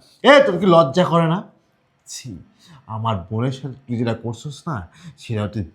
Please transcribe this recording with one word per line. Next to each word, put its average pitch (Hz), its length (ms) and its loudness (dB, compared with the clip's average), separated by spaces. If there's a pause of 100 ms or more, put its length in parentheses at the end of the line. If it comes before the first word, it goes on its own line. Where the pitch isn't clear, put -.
(220)
এ, 277 240 8
তোর 180 120 -2
কি 190 80 0
লজ্জা 165 380 4
করে 165 240 2
না? 175 140 -2 (640)
ছি, 98 320 -16 (480)
আমার 110 300 -4 (140)
বোনের 120 220 -2
সাথে 135 220 -12 (120)
তুই 120 100 -4
যেটা 117 180 -2
করছস 117 520 -10
না, 110 220 -8 (300)
সেটা 104 300 -4
তুই 101 160 -6 (100)